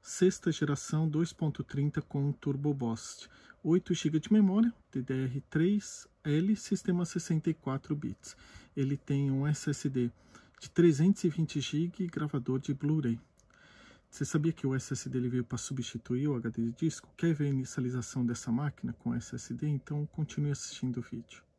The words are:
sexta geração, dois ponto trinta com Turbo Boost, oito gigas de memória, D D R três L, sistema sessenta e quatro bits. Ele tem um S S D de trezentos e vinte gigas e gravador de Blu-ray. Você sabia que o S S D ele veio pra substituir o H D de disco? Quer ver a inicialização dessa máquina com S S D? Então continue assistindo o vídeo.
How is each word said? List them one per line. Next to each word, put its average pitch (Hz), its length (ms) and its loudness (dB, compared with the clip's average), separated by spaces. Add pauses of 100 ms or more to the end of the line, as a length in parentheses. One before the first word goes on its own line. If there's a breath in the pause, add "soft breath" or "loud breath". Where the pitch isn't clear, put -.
sexta - 520 2
geração, 156 560 0
dois 156 240 0
ponto 151 320 -2
trinta 143 360 -2
com 143 320 -2
Turbo 143 400 -2
Boost, 117 560 -4 (360 loud breath)
oito 175 300 2
gigas 156 260 0
de - 120 0
memória, 214 400 6 (200)
D 131 100 -2
D 131 220 -2
R 131 240 -2
três 196 580 0 (160)
L, 165 340 2
sistema 180 480 0
sessenta 165 440 -2
e 160 60 0
quatro 139 420 -4
bits. - 400 -10 (400 loud breath)
Ele 139 200 0
tem 139 340 0
um 135 160 2
S 151 240 0
S 143 180 -2
D 123 220 2 (500 loud breath)
de - 100 -16
trezentos 170 540 6
e 180 60 6
vinte 151 300 0
gigas 165 400 -2
e 180 60 0
gravador 135 540 -2
de 143 140 -2
Blu-ray. 143 440 0 (920 loud breath)
Você - 160 -4
sabia 160 280 2
que - 140 -4
o 131 80 2
S 135 180 -4
S 131 160 -6
D 127 100 -2
ele 123 100 0
veio 123 160 0
pra - 140 -6
substituir 123 680 -4
o 139 80 0
H 113 140 -2
D 117 120 -4
de 117 100 0
disco? - 440 -4
Quer 165 180 2
ver 147 120 0
a 143 40 0
inicialização 127 720 -2
dessa 120 280 -2
máquina 131 480 -2
com 120 120 -2
S 120 220 -4
S - 180 -8
D? 131 140 -4
Então 147 400 -2
continue 147 460 -2
assistindo 127 460 -6
o 117 40 -6
vídeo. - 400 -12 (160)